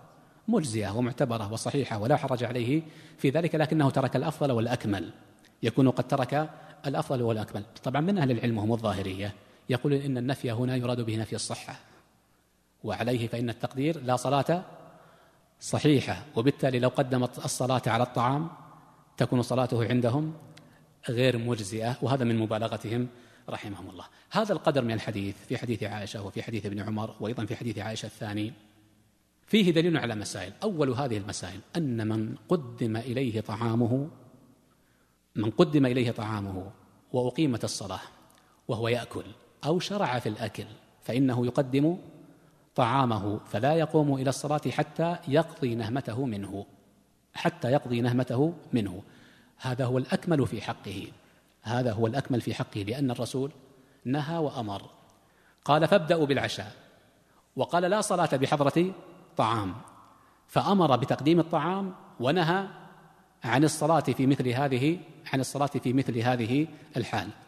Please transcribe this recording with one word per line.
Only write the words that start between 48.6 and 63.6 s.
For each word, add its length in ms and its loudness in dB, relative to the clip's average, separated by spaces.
منه. 300 -2
هذا 280 -2
هو 140 0
الأكمل 480 2
في 160 -6
حقه، 440 -8
هذا 300 0
هو 140 2
الأكمل 340 0
في 140 -4
حقه، 280 -6
لأن 280 -2
الرسول 400 -4
نهى 340 -2
وأمر، 440 -4
قال: 240 4
"فابدأوا 380 4
بالعشاء"، 460 -2
وقال: 260 0
"لا 180 2
صلاة 360 2
بحضرة 580 2
طعام"، 380 2
فأمر 480 4
بتقديم 440 4
الطعام 540 -2
ونهى 460 2
عن 200 4